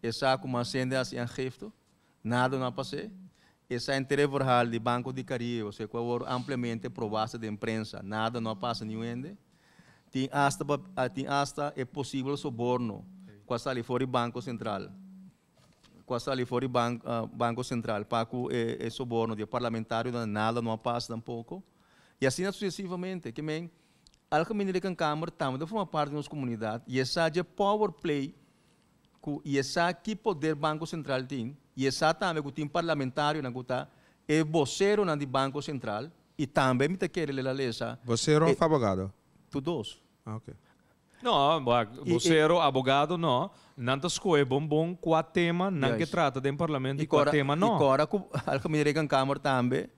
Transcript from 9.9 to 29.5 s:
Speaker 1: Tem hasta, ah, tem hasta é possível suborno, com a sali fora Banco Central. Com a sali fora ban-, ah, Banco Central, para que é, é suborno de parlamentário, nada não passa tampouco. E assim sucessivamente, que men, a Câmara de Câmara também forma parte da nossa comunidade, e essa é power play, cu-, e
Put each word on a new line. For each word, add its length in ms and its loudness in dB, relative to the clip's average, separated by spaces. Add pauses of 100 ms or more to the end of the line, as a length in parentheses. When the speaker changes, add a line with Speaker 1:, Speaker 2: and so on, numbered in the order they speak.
Speaker 1:
Tem 200 -2
hasta, 340 2 (300)
ah, 140 0
tem 180 -6
hasta 480 -2
é 100 -4
possível 520 -6
suborno, 680 -2 (420)
com 80 -2
a 40 -2
sali 240 -4
fora 240 0
Banco 360 -2
Central. 460 -6 (1160)
Com 100 -6
a 60 -2
sali 240 -2
fora 240 -2
ban-, 360 0
ah, 220 -4
Banco 380 -2
Central, 400 -4
para 200 0
que 120 -6 (160)
é, 340 -2
é 40 -4
suborno 440 -2
de 100 -6
parlamentário, 680 -2 (120)
nada 380 0
não 160 -2
passa 340 -4
tampouco. 480 -10 (600)
E 60 4
assim 260 0
sucessivamente, 800 -6
que 100 -10
men, 260 -6 (640)
a 140 4
Câmara 280 -2
de 80 2
Câmara 520 -2
também 340 -2
forma 180 -2
parte 260 -2
da 60 -4
nossa 140 -6
comunidade, 560 -4
e 140 0
essa 260 2
é 160 0
power 480 0
play, 420 -2 (880)
cu-, 240 -6
e 140 0